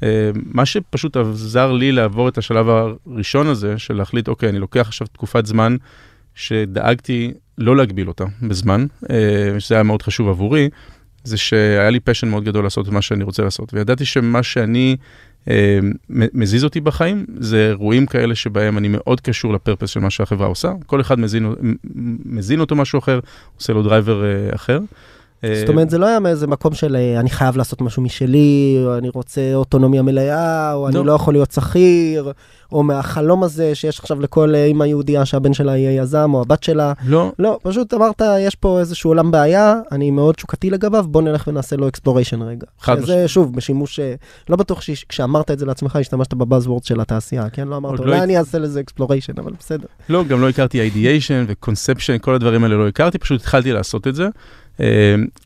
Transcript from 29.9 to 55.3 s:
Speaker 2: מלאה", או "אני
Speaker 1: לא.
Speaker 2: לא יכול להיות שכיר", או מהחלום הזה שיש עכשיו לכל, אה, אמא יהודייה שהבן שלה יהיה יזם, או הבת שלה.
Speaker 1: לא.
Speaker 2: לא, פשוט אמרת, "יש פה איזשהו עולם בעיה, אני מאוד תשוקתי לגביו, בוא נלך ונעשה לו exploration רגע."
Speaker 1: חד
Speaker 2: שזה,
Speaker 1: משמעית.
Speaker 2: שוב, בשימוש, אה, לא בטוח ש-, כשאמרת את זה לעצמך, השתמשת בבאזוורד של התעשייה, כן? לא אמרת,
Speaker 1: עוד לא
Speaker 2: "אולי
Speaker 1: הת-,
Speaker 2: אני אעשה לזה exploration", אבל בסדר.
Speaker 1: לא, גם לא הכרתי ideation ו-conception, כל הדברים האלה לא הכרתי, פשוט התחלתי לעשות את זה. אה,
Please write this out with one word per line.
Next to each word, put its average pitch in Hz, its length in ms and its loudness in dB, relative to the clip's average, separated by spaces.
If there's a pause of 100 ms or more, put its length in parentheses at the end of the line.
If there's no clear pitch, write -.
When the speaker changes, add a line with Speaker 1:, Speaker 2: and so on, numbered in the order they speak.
Speaker 2:
מלאה", 151 720 0
או 143 160 -4
"אני 135 60 0
Speaker 1:
לא. 139 100 2
Speaker 2:
לא 151 80 4
יכול 151 220 2
להיות 143 180 2
שכיר", 160 800 2 (400)
או 151 100 2
מהחלום 151 600 2
הזה 160 320 0
שיש 151 260 -6
עכשיו 147 200 -6
לכל, 151 340 2
אה, 147 100 4
אמא 151 200 2
יהודייה 143 400 0
שהבן 135 280 2
שלה 139 240 0
יהיה 135 260 2
יזם, 147 320 2
או 127 60 2
הבת 127 220 0
שלה. 151 300 0 (140)
Speaker 1:
לא. 165 320 2
Speaker 2:
לא, 208 240 0
פשוט 214 320 -2
אמרת, 220 280 0 (180)
"יש 196 140 0
פה 180 260 0
איזשהו 170 300 -2
עולם 165 200 4
בעיה, 175 440 4 (180)
אני 143 180 0
מאוד 143 240 4
תשוקתי - 360 -6
לגביו, 202 380 0
בוא 156 140 2
נלך 151 260 -2
ונעשה 147 280 -4
לו 139 120 0
exploration 123 580 0
רגע." 117 200 -12 (140)
Speaker 1:
חד 123 160 2
Speaker 2:
שזה, 143 160 -2
Speaker 1:
משמעית. 180 160 4
Speaker 2:
שוב, 131 280 2
בשימוש, 139 440 -4
אה, 135 140 -6 (340)
לא 170 80 2
בטוח 190 240 -2
ש-, 147 280 -10
כשאמרת 143 420 -2
את 143 80 -2
זה 139 80 -6
לעצמך, 135 300 -4
השתמשת 131 380 -2
בבאזוורד 123 500 0
של 117 160 -2
התעשייה, 110 500 -4
כן? 139 180 -8
לא 143 80 -8
אמרת, 139 140 -8
Speaker 1:
עוד 131 100 -6
לא 127 40 -4
Speaker 2:
"אולי 139 120 2
Speaker 1:
הת-, 170 60 0
Speaker 2:
אני 185 160 2
אעשה 165 200 -2
לזה 147 220 -4
exploration", 135 600 -4
אבל - 180 -12
בסדר. - 280 -10 (220)
Speaker 1:
לא, 175 160 2
גם 135 160 2
לא 131 80 4
הכרתי 127 420 0
ideation 123 580 0
ו-conception, 117 720 -2
כל 131 140 0
הדברים 117 300 2
האלה 107 120 2
לא 104 120 2
הכרתי, 170 300 0
פשוט 131 220 -2
התחלתי 131 320 0
לעשות 104 340 -4
את 135 80 0
זה. 175 140 -2 (520)
אה, 104 340 4 (320)